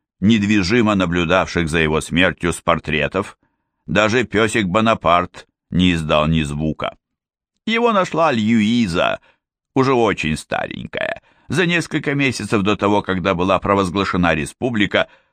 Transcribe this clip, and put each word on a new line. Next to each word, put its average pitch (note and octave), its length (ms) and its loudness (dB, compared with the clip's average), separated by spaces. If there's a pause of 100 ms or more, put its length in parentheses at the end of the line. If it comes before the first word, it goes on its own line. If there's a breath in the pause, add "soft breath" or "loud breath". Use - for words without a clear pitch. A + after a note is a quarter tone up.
(220)
недвижимо A#2+ 720 2
наблюдавших F2 720 0
за D#2+ 120 0
его D#2 200 0
смертью E2 540 0
с - 80 -12
портретов. D#2 760 -2 (500)
Даже G#2+ 360 2
пёсик G#2+ 440 0
Бонапарт F2+ 800 0 (240)
не F2+ 240 2
издал D#2 340 0
ни D#2+ 160 2
звука. D2 520 -6 (720)
Его A#3 260 0
нашла E3 400 0
Льюиза, G#2+ 880 0 (560 soft breath)
уже C3 180 2
очень F#2+ 440 0
старенькая, - 840 -8 (280 soft breath)
за F3 160 0
несколько D#3 500 -2
месяцев A#2 460 -2
до G2+ 160 0
того, G2+ 240 2
когда F#2+ 320 -2
была F2+ 260 0
провозглашена F#2 760 0
республика, G2+ 760 -2 (240 soft breath)